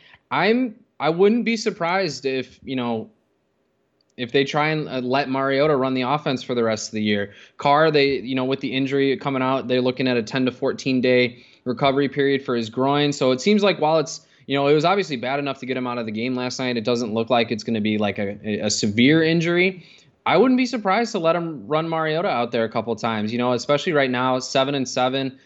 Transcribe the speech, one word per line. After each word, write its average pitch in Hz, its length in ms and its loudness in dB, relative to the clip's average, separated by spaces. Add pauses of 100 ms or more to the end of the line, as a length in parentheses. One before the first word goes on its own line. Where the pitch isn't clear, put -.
(300)
I'm, 214 440 0 (240)
I 147 120 0
wouldn't 202 340 4
be 226 120 0
surprised 180 680 -2
if, 131 400 -4
you 131 120 -8
know, 120 340 -4 (1080)
if 120 160 -8
they 139 120 4
try 151 240 0
and, 156 200 -2
uh, 127 120 -6
let 127 280 0
Mariota 135 480 2
run 131 160 0
the 131 100 -2
offense 135 400 -2
for 127 120 -6
the 120 100 2
rest 110 240 -2
of - 40 -14
the 110 100 -4
year. 101 320 0 (220)
Carr, 151 340 4
they, 139 300 2
you 123 140 -6
know, 131 100 -2
with 135 160 -2
the 120 120 -6
injury 135 460 0
coming 135 240 -4
out, 131 260 -2
they're 127 140 2
looking 127 260 0
at 123 80 2
a 117 60 0
ten 127 240 -2
to 123 60 0
fourteen 131 480 -2
day 123 440 2 (200)
recovery 135 440 0
period 139 360 0
for 127 100 -2
his 117 140 -2
groin. 139 440 0
So 131 200 0
it 127 80 -2
seems 202 220 2
like 180 180 2
while 156 180 2
it's, 151 220 -4 (260)
you 135 80 -2
know, 139 140 2
it 147 60 6
was 151 100 4
obviously 175 320 0
bad 123 220 -4
enough 139 220 -6
to 123 60 -10
get 127 100 -4
him 127 100 -4
out 123 100 -4
of 120 80 -4
the 110 80 -6
game 120 220 -4
last 123 240 -6
night, 127 180 -2
it 110 80 -4
doesn't 120 300 0
look 113 160 -2
like 117 200 2
it's 110 140 -4
gonna 113 160 -2
be, 107 180 0
like, 101 200 -2
a, 104 260 -4
a, 107 220 -4
a 104 40 0
severe 123 520 4
injury. 170 600 0 (420)
I 147 100 4
wouldn't 247 220 4
be 254 80 0
surprised 226 460 -2
to 202 60 -4
let 165 160 2
him 160 320 -6
run 160 220 0
Mariota 160 400 0
out 120 240 -2
there 113 120 0
a 110 60 -2
couple 113 260 -2
times, 110 360 -2
you 120 60 -2
know, 123 140 0
especially 143 420 0
right 135 160 2
now, 127 280 0
seven 135 360 0
and 131 140 -2
seven. 131 580 -2